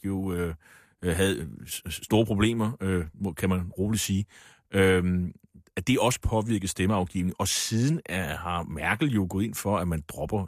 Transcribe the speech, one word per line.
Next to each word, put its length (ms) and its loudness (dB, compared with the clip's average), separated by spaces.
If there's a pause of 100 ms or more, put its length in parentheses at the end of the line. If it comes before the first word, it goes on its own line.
jo, 280 -2
øh, 220 -4 (460)
øh, 140 0
havde 340 2 (180)
s-, 220 -10
s-, 160 -10
store 200 4
problemer, 460 2 (100)
øh, 320 0
må, 200 -4
kan 160 -2
man 280 0
roligt 240 0
sige. 240 0 (480)
Øhm, 600 4 (420)
at 120 -6
det 120 4
også 220 2
påvirker 460 0
stemmeafgivningen. 720 0
Og 80 0
siden 580 0
er, 320 -4
har 260 -4
Merkel 480 0
jo 180 2
gået 140 -2
ind 120 -4
for, 220 0
at 100 0
man 200 -2
dropper 400 -4